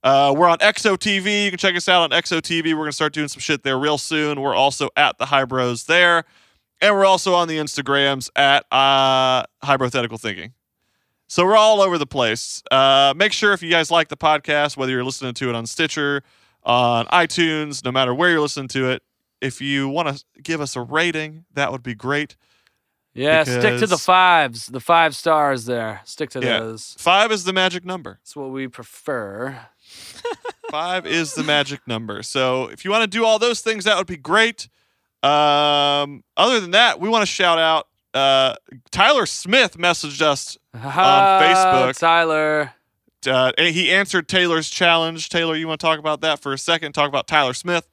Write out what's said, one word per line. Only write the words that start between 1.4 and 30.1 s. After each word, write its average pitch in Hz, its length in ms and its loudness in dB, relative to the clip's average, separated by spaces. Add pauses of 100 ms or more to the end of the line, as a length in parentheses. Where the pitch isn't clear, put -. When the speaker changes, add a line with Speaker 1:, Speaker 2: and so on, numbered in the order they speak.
Speaker 1:
You 196 40 0
can 180 80 -10
check 190 160 0
us 175 140 -4
out 180 140 4
on 147 100 -2
X 165 180 -2
O 165 80 -2
T 165 220 -4
V. 160 140 -2
We're 156 100 -4
gonna 147 80 -6
start 151 220 -4
doing 151 140 -4
some 131 120 -14
shit 147 220 -4
there 135 160 -2
real 147 200 0
soon. 151 420 -4
We're 135 140 -2
also 135 420 0
at 143 220 0
the 127 80 -4
High 135 200 2
Bros 123 380 -2
there. 170 400 4 (560)
And 202 140 4
we're 196 120 4
also 185 280 2
on 175 140 2
the 160 80 -4
Instagrams 139 800 -2
at, 139 340 2
uh, 131 760 2 (180)
Hypothetical 123 560 -2
Thinking. 98 340 -10 (760)
So 175 180 2
we're 214 100 4
all 214 240 6
over 190 160 2
the 147 100 -4
place. 117 640 -4
Uh, 135 460 4
make 202 160 0
sure 202 220 0
if 180 80 -8
you 170 80 -6
guys 165 200 0
like 165 180 2
the 170 80 -12
podcast, 147 600 0
whether 131 160 -4
you're 127 120 -2
listening 131 300 -8
to 131 140 -6
it 120 60 -4
on 117 120 -6
Stitcher, 143 560 -4 (420)
on 120 420 2
iTunes, 160 800 -2
no 127 60 -2
matter 131 240 0
where 170 160 2
you're 165 120 2
listening 139 260 -6
to 131 220 -2
it, 131 120 -4 (380)
if 131 220 -8
you 139 260 -4
wanna 143 280 -4 (260)
give 160 180 -6
us 139 160 -8
a 127 60 -8
rating, 156 720 -4
that 143 180 -2
would 123 100 -10
be 120 120 -8
great. 139 420 -6 (800)
Speaker 2:
Yeah, 151 300 2
stick 123 180 -2
to 120 240 0
the - 0 -
Speaker 1:
Because 180 180 -2
Speaker 2:
fives, 170 640 4
the 123 140 -10
five 165 360 2
stars 143 480 0
there. 113 400 -6
Stick - 260 -10
to 131 100 -8
Speaker 1:
Yeah. 120 180 -2
Speaker 2:
those. 113 400 -10
Speaker 1:
Five 202 340 2
is 190 120 -4
the 190 100 -4
magic 185 320 -2
number. 180 360 -12
Speaker 2:
That's - 140 -20
what 135 140 -10
we 135 180 -8
prefer. 120 920 -10 (540)